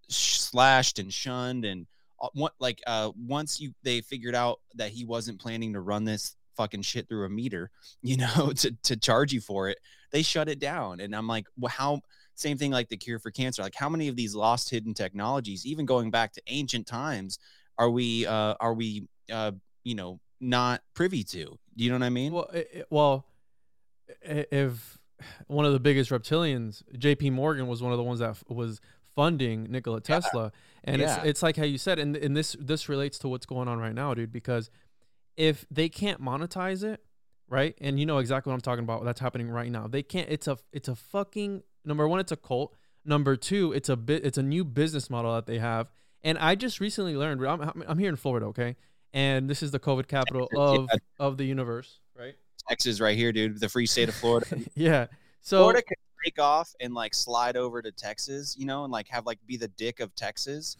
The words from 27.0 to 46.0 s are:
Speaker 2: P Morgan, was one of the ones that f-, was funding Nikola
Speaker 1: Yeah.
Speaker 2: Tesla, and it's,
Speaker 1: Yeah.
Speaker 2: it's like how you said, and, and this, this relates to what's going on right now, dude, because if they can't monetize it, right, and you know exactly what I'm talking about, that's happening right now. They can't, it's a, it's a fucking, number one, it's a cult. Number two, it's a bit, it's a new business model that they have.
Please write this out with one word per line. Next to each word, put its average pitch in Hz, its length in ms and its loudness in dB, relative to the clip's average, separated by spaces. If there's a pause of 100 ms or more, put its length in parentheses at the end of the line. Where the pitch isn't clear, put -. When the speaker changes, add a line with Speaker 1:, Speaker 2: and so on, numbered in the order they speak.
Speaker 2:
P 143 160 0
Morgan, 131 380 0
was 120 140 -4
one 123 100 0
of 120 60 0
the 120 60 0
ones 120 160 -2
that 113 100 0
f-, - 180 -10
was 117 320 -6 (340)
funding 131 560 2
Nikola 117 380 -4
Speaker 1:
Yeah. 160 120 4
Speaker 2:
Tesla, 120 320 -2 (320)
and 135 160 0
it's, 147 160 2
Speaker 1:
Yeah. - 80 -4
Speaker 2:
it's 151 180 0
like 160 140 2
how 156 80 0
you 139 140 0
said, 180 200 0
and, 147 180 0
and 143 200 0
this, 156 220 -2
this 151 300 -4
relates 139 320 -2
to 139 80 -4
what's 127 180 -6
going 127 220 -4
on 117 100 -2
right 113 160 -4
now, 131 200 -2
dude, 117 180 -4
because 120 380 -4 (640)
if 156 340 2
they 156 180 2
can't 196 320 -4
monetize 175 600 -4
it, 214 200 -6 (460)
right, 135 320 0
and 139 200 0
you 151 60 2
know 156 120 2
exactly 131 320 0
what 131 40 0
I'm 127 80 -4
talking 120 220 -2
about, 113 200 -4
that's 120 160 -2
happening 120 280 -2
right 120 220 -4
now. 110 160 -4
They 135 160 -2
can't, - 280 -6
it's 151 180 -4
a, 139 100 -2 (140)
it's 147 160 -10
a 127 80 -2
fucking, 202 680 -6 (220)
number 151 240 2
one, 180 120 2
it's 180 120 -2
a 156 40 -4
cult. 131 380 -4 (300)
Number 147 320 4
two, 185 360 0
it's - 180 -2
a 131 60 2
bit, 127 280 0
it's 143 140 -2
a 135 40 2
new 151 220 2
business 147 460 -2
model 117 240 0
that 113 120 -2
they 117 120 -2
have. 117 320 -2 (340)